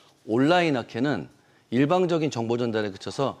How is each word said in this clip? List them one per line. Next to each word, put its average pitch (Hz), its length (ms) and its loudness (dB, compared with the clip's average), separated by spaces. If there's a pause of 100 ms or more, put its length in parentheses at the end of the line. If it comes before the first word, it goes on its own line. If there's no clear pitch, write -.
(260)
온라인 147 500 2
학회는 113 520 -4 (420)
일방적인 160 640 2
정보 117 260 -2
전달에 110 320 -2
그쳐서 104 500 -6